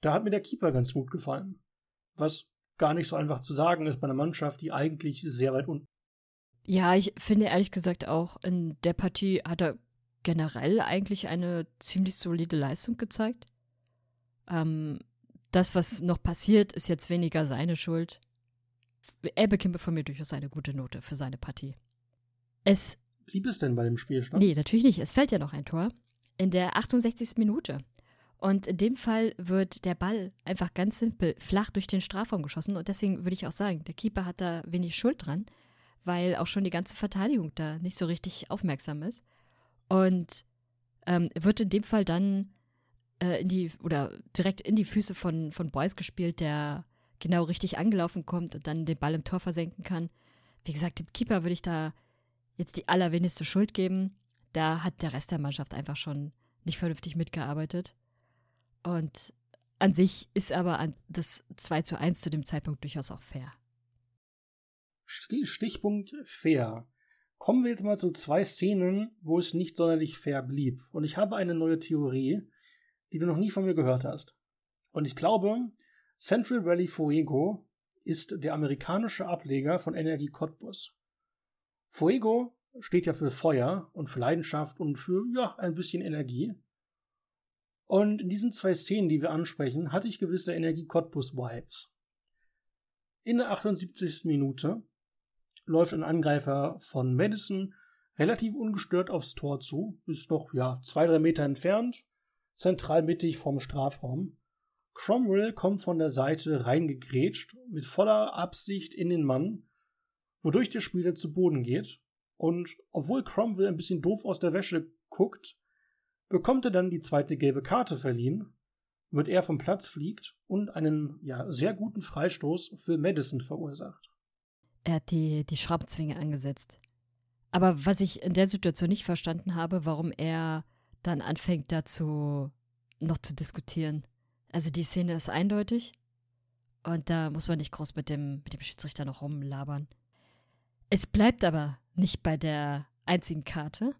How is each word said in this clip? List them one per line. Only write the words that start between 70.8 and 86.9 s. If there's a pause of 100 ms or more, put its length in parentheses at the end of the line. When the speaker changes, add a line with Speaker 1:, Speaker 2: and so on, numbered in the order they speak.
Speaker 1:
Und
ich
habe
eine
neue
Theorie, (720)
die
du
noch
nie
von
mir
gehört
hast. (540)
Und
ich
glaube, (460)
Central
Valley
Fuego (380)
ist
der
amerikanische
Ableger
von
Energie
Cottbus. (960)
Fuego (240)
steht
ja
für
Feuer
und
für
Leidenschaft
und
für, (100)
ja,
ein
bisschen
Energie. (1300)